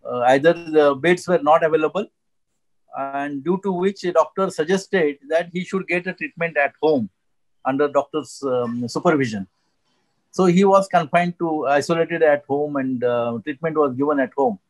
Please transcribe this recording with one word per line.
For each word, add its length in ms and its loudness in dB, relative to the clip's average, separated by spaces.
Uh, 160 -6
either 200 4
the 420 2
beds 320 0
were 240 0
not 120 6
available, 420 0
and 460 -8
due 200 -2
to 80 -4
which 320 -4
a 80 -2
doctor 380 0
suggested 720 -2
that 240 -2
he 100 -4
should 240 -6
get 200 -2
a 60 -6
treatment 440 -6
at 240 0
home 280 2
under 220 0
doctor's, 560 -4
um, 460 -4
supervision. 580 -2
So 140 0
he 180 4
was 240 4
confined 520 0
to, 280 -4
isolated 540 0
at 240 2
home, 300 -4
and, 280 -4
uh, 400 -2
treatment 340 -6
was 180 2
given 240 0
at 180 -2
home. 220 0